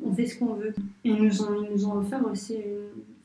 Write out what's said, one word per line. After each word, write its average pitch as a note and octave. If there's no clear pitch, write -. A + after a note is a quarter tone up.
on G#3
fait A#3+
ce -
qu'on A3+
veut. G#3+
Et A#3+
ils G#3+
nous G#3
ont, G#3
ils G#3
nous G3+
ont G#3
offert C4
aussi G3+
une, G#3